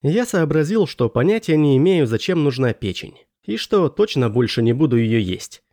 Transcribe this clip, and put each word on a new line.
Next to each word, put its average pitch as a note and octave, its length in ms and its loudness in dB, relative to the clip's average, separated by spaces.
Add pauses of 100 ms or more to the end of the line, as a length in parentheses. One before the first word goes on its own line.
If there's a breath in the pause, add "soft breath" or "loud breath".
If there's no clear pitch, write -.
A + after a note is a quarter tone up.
Я G3 240 0
сообразил, D#3+ 600 0
что B2+ 220 -2
понятия E3 480 0
не D3 220 4
имею, D#3+ 300 2
зачем D3+ 360 -2
нужна B2+ 300 0
печень, - 420 -8 (300)
и G#3 100 -6
что G3+ 320 0
точно C3 420 0
больше A#2 320 0
не A#2 120 2
буду C3 240 2
ее A2+ 200 2
есть - 560 -6